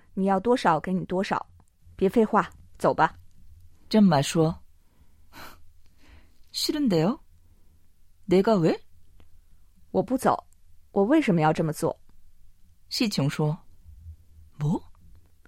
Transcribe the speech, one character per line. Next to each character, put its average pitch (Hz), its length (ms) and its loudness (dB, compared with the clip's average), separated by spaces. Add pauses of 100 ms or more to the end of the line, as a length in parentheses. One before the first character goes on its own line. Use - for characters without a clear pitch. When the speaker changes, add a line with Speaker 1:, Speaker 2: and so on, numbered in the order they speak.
(140)
Speaker 1:
你 190 120 -2
要 190 140 0
多 233 160 2
少 165 240 2
给 185 140 -6
你 170 120 -4
多 185 180 -4
少。 - 220 -6 (500)
别 190 140 0
废 226 140 2
话， 208 260 0 (280)
走 156 160 0
吧。 160 200 0 (760)
Speaker 2:
郑 214 140 4
妈 156 180 4
说 165 420 -2 (1900)
：“싫 - 180 -6
은 294 160 -2
데 165 180 2
요? 254 140 -2 (1080)
내 185 140 4
가 214 160 2
왜?” 190 220 2 (1120)
Speaker 1:
我 185 100 0
不 247 160 -4
走， - 300 -2 (440)
我 196 120 0
为 294 180 4
什 220 120 0
么 165 80 0
要 156 100 2
这 170 120 -4
么 156 100 -4
做？ - 260 -6 (920)
Speaker 2:
시 - 220 -2
총 139 180 -2
说 151 280 -2 (1040)
：“뭐?” 147 220 -2 (680)